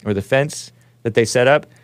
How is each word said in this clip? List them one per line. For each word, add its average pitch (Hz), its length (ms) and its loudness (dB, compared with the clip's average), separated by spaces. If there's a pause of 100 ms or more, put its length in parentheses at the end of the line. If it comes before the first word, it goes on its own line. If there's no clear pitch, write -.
Or 104 80 -2
the 98 80 -4
fence 139 500 -2 (320)
that 113 100 -4
they 117 120 2
set 123 220 2
up. 151 180 2 (180)